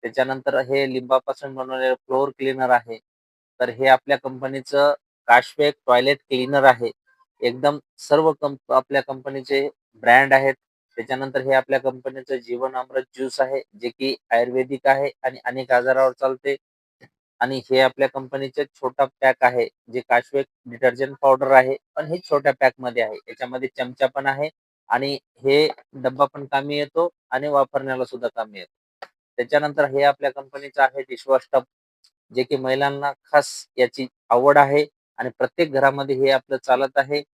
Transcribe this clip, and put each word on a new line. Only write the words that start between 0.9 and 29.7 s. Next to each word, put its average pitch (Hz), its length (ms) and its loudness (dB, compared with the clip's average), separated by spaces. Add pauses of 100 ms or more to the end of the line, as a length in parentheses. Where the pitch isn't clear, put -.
लिंबापासून 131 640 -4
बनवलेलं 131 380 -4
फ्लोअर 131 360 -2
क्लीनर 131 400 -4
आहे. 117 300 0 (600)
तर 123 100 0
हे 123 180 -2
आपल्या 131 300 4
कंपनीचं 135 760 -2 (340)
काशवेग 127 440 4 (160)
टॉयलेट 127 300 2 (120)
क्लीनर 135 340 0
आहे. 120 280 6 (500)
एकदम 127 380 0 (180)
सर्व 156 440 2
कंप-, 143 320 -6
आपल्या 135 280 0
कंपनीचे 135 680 -4 (240)
ब्रँड 135 400 4
आहेत. 135 200 4 (420)
त्याच्यानंतर 131 460 -6
हे 135 120 -2
आपल्या 135 260 0
कंपनीचं 131 560 -8
जीवन 123 400 -8
अमृत 131 280 -8 (100)
ज्यूस 131 280 -6
आहे, 131 200 -2 (200)
जे 120 80 -6
की 131 260 -6 (140)
आयुर्वेदिक 127 580 0
आहे 139 240 0 (120)
आणि 131 220 -6
अनेक 123 260 -6
आजारावर 131 400 2
चालते. 135 440 -4 (840)
आणि 127 220 -4 (100)
हे 131 80 4
आपल्या 131 300 2
कंपनीचे 135 560 -8
छोटा 135 400 -4
पॅक 131 360 0
आहे, 123 280 2 (240)
जे 127 60 -4
काशवेग 127 440 -2 (220)
डिटर्जंट 127 560 -4
पावडर 135 300 2
आहे, 131 260 4 (180)
पण 156 100 -6
हे 160 120 -8
छोट्या 143 420 -2
पॅकमध्ये 123 440 -2
आहे. 107 120 -6
याच्यामध्ये 127 600 -12
चमचा 127 300 -4
पण 135 180 -6
आहे 139 240 -4 (380)
आणि 135 320 -4 (240)
हे 143 260 4 (240)
डब्बा 131 320 -2
पण 143 200 -10
कामी 143 320 -4
येतो 160 320 -2 (200)
आणि 131 180 -6
वापरण्याला 135 580 -2
सुद्धा 120 300 -10
कामी 110 240 -10
येतो. - 480 -20 (300)
त्याच्यानंतर 147 480 0